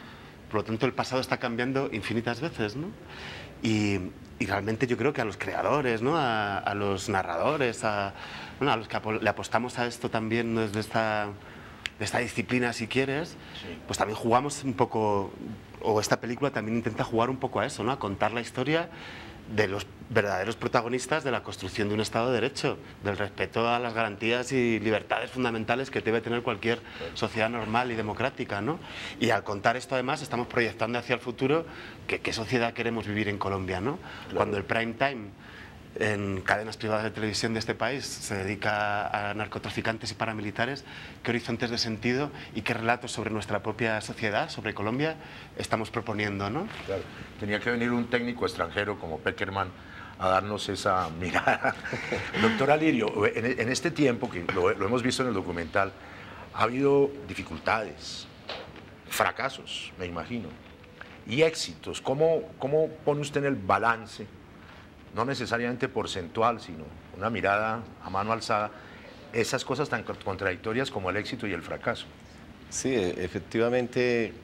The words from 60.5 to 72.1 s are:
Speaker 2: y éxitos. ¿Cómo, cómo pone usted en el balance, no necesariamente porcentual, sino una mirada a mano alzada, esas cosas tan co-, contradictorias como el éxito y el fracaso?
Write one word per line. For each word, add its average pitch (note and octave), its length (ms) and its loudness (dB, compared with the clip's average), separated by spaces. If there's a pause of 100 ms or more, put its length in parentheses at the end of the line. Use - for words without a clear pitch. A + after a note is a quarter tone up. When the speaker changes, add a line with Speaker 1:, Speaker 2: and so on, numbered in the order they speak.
Speaker 2:
y B2 160 2
éxitos. F2+ 580 0
¿Cómo, D#3 420 4 (160)
cómo D3+ 300 2 (160)
pone D3 160 2
usted C#3+ 200 -2
en C#3 60 2
el C#3 100 2
balance, G#2 720 2 (880)
no G#2+ 100 2
necesariamente A#2+ 640 0
porcentual, G#2+ 720 2
sino D#2 240 -10 (320)
una G#2+ 140 0
mirada G#2+ 520 4 (220)
a F2 60 -8
mano G2+ 220 2
alzada, G#2+ 380 2 (640)
esas A#2 320 2
cosas C#3 240 0
tan A2+ 140 0
co-, G2+ 120 -6 (100)
contradictorias G2 640 0
como F#2 200 -2
el F#2 60 0
éxito A2+ 300 -4
y G2 60 -2
el E2 100 -4
fracaso? F#2 440 -4 (640)